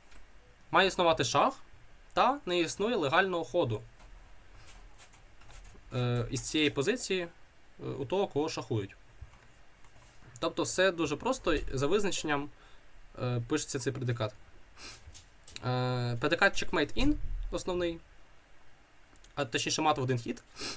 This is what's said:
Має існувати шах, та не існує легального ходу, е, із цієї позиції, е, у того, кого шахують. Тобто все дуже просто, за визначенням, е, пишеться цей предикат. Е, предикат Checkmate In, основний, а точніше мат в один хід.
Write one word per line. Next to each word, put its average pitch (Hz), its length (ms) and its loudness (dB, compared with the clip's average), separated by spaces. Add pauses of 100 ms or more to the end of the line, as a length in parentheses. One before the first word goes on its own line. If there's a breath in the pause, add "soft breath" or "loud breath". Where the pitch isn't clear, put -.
(720)
Має 180 160 6
існувати 165 360 4
шах, 170 300 2 (600)
та 240 320 2
не 175 140 0
існує 202 360 0
легального 170 480 2
ходу, 156 380 0 (2000)
е, 123 380 0
із 127 100 0
цієї 151 280 4
позиції, 185 540 0
е, - 600 -16
у 131 220 -6
того, 185 220 0
кого 156 220 -2
шахують. 117 460 -4 (1400)
Тобто 165 240 -2
все 185 280 4
дуже 156 240 0
просто, 185 420 2 (160)
за 135 140 2
визначенням, 160 600 2 (720 loud breath)
е, 123 260 0
пишеться 151 320 2
цей 127 140 0
предикат. 120 400 -2 (1300 loud breath)
Е, 123 540 -2
предикат 170 340 4
Checkmate 180 520 4
In, 294 100 6 (360)
основний, 175 480 -2 (1400)
а 143 100 -2
точніше 147 360 -2
мат 151 160 4
в 139 40 0
один 127 180 0
хід. 117 240 -6 (340 loud breath)